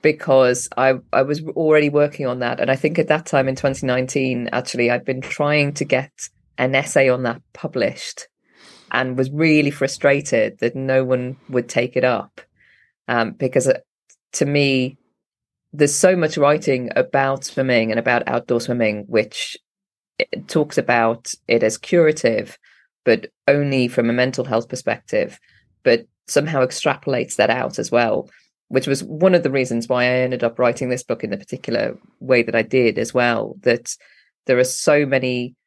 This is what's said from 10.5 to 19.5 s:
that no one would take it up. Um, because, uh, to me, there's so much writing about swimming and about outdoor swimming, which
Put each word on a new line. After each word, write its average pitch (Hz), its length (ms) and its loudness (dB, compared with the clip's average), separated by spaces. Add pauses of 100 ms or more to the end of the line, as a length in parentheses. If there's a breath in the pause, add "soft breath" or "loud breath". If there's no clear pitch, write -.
that - 160 -2
no 135 300 0
one 127 320 -4 (100)
would 123 220 -2
take 123 260 -2
it 127 80 2
up. - 380 -2 (680 soft breath)
Um, 117 240 0
because, 131 380 0
uh, - 100 2 (540)
to - 120 0
me, 139 520 0 (760)
there's 143 240 2
so 185 220 4
much 160 200 -2
writing 143 600 0
about 135 480 0
swimming 123 440 0
and 110 100 0
about 120 280 0
outdoor 120 320 -2
swimming, 110 480 -2
which - 500 -2 (640)